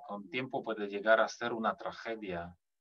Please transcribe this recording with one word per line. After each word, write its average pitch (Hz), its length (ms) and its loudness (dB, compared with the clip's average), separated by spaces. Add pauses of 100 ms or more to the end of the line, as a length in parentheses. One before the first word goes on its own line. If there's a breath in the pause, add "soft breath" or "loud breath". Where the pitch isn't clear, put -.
con 101 220 -8
tiempo 131 340 -2
puede 107 260 -2
llegar 101 320 6
a 110 80 6
ser 117 260 -2
una 110 200 0
tragedia. 90 800 -6 (260)